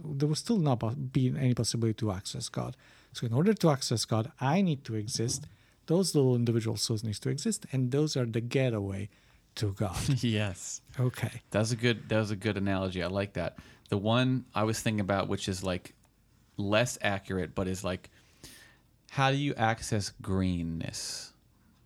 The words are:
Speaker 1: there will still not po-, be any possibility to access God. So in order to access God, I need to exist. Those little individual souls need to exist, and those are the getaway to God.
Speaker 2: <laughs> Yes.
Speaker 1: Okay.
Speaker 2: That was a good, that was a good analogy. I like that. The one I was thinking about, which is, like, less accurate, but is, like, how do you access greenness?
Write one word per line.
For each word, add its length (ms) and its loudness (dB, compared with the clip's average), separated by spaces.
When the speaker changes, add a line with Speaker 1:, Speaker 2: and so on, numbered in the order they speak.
Speaker 1:
there 240 0
will 80 0
still 220 0
not 220 4
po-, 100 0
be 460 0
any 180 2
possibility 400 0
to 180 -2
access 360 -8
God. 280 -8
So 140 -6
in 60 -2
order 220 4
to 160 4
access 340 0
God, 260 0
I 220 2
need 220 0
to 100 -6
exist. 520 -4
Those 280 2
little 220 6
individual 400 2
souls 260 -2
need 140 -2
to 140 -4
exist, 420 -4
and 180 0
those 260 0
are 100 2
the 140 -2
getaway 680 0
to 160 -2
God. 240 -2
Speaker 2:
<laughs> 140 0
Yes. 580 -2
Speaker 1:
Okay. 500 -4
Speaker 2:
That 80 0
was 140 2
a 40 0
good, 320 0
that 100 2
was 120 0
a 60 -2
good 200 -2
analogy. 460 0
I 60 -2
like 240 -2
that. 260 -4
The 100 0
one 460 2
I 80 2
was 180 2
thinking 200 0
about, 260 0
which 220 -2
is, 160 -4
like, 300 -4
less 460 2
accurate, 540 -2
but 100 0
is, 160 -2
like, 260 -4
how 220 2
do 40 2
you 200 -2
access 560 0
greenness? 1080 -2